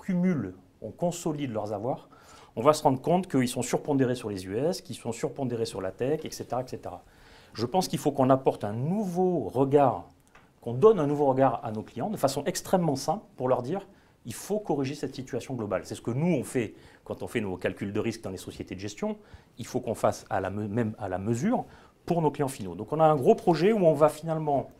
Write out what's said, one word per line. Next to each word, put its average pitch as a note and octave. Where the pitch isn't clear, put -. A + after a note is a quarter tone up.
cumule, F3
on G#2+
consolide D#3
leurs G#2+
avoirs, A#2
on A2+
va D3+
se -
rendre C3
compte F3
qu'ils C3
sont B2
surpondérés C3
sur A2+
les F#2
U G2
S, E3+
qu'ils -
sont -
surpondérés B2
sur G2
la F#2
tech, D3
et -
cetera, A#2+
et C3
cetera. F2+
Je A2
pense F#3
qu'il D3+
faut D3
qu'on C3
apporte C3+
un G#2+
nouveau F3
regard, C3
qu'on A#2+
donne F#3+
un D3
nouveau D3
regard C3
à A#2
nos G#2+
clients B2+
de A2
façon -
extrêmement F3
simple D#3
pour B2+
leur B2
dire E3+
il A2+
faut -
corriger C#3+
cette C3+
situation C3
globale. G2
C'est A2
ce -
que A#2
nous, D#3+
on B2
fait A2
quand -
on F#2+
fait A#2
nos G2
calculs G2
de G#2+
risque A2
dans G2+
les F#2
sociétés -
de F2+
gestion. G#3
Il -
faut -
qu'on G#2+
fasse -
à F#2+
la F#2+
me-, G#2
même G#2+
à G#2
la F#2
mesure A#2+
pour E3+
nos D3+
clients C#3+
finaux. F#2
Donc G#2+
on D3+
a D#3+
un D#3
gros F3
projet E3+
où G3+
on D#3+
va D3
finalement D#3